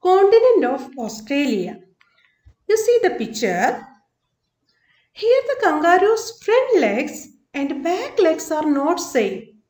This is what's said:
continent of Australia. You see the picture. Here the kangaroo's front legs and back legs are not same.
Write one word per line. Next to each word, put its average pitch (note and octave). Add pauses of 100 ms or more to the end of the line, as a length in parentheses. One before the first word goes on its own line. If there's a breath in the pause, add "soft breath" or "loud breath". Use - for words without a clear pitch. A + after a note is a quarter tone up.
continent G4+
of C4
Australia. A3+ (880)
You G#4+
see A#4
the F4+
picture. G3+ (1300)
Here B4
the C5
kangaroo's F4+ (180)
front B4
legs A#3 (260)
and C#4
back G#4+
legs D#4+
are D#4
not D4
same. -